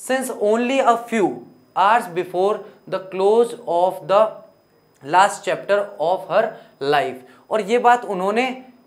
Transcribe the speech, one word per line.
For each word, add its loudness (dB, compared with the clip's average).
since -4
only 2
a 4
few 2
hours 2
before -2
the -6
close 4
of 0
the 4
last 4
chapter 0
of 0
her 2
life, 0
और 0
ये -2
बात 2
उन्होंने -4